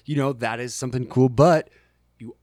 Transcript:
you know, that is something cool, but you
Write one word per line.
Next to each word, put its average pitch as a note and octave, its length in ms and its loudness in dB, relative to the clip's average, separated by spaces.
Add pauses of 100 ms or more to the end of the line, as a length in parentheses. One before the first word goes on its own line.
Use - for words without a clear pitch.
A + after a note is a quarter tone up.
you D3+ 100 -6
know, C#3 180 -2
that A#2 260 -6
is B2 140 -10
something B2+ 340 -6
cool, B2+ 220 2
but D3+ 400 4 (480)
you A2 260 -20